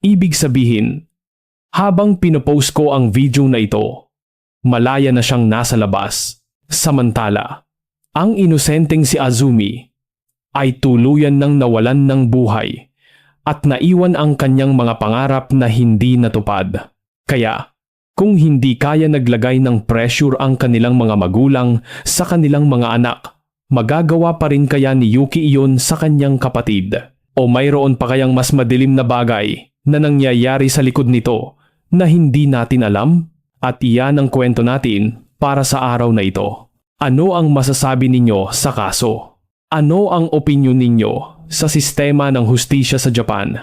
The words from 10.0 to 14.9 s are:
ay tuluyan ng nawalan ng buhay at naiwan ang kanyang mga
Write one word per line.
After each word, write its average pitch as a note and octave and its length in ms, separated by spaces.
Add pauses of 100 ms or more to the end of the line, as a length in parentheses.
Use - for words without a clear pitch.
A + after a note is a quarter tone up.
ay C3+ 240
tuluyan C#3 640
ng C#3+ 160
nawalan B2 480
ng C3 240
buhay A2 640 (480)
at D3+ 240
naiwan F3 480
ang D3+ 240
kanyang C3+ 400
mga A#2 240